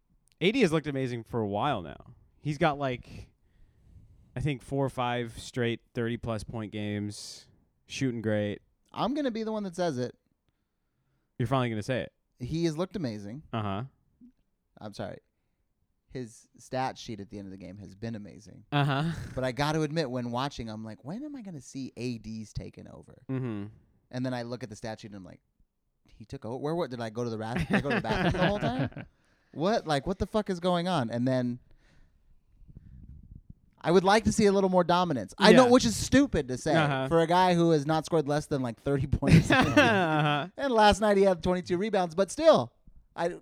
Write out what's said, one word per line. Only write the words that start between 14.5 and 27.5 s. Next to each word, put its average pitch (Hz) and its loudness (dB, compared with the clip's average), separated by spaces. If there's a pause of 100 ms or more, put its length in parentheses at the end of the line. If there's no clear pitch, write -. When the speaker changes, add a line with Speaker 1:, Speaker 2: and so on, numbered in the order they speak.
Speaker 2:
I'm 107 -16
sorry. 95 -12 (920)
His 123 -14 (120)
stat 127 -6
sheet 110 -12
at 98 -14
the 104 -14
end 98 -14
of 95 -16
the 95 -16
game 92 -16
has 95 -18
been 113 -10
amazing. 104 -18
Speaker 1:
Uh-huh. 143 0 (300)
Speaker 2:
But 127 -6
I 131 -2
gotta 147 -2
admit, 151 -2
when 120 -6
watching, 123 -6
I'm 110 -10
like, 110 -16
"When 202 -10
am 294 -12
I 269 -14
gonna 175 -14
see 135 -12
A 120 -6
D's 110 -12
taking 92 -12
over?" - -20 (160)
Speaker 1:
Mm-hmm. 120 -6 (460)
Speaker 2:
And 127 -6
then 127 -4
I 123 -6
look 117 -10
at 107 -12
the 107 -16
stat 110 -12
sheet 113 -16
and 104 -16
I'm 95 -16
like, 82 -20 (640)
"He - -20
took - -14
over? 117 -8
Where, 143 -4
what, 170 -4
did 120 -8
I 113 -6
go 120 -6
to 120 -6
the 110 -6
ras-, 110 -6 (100)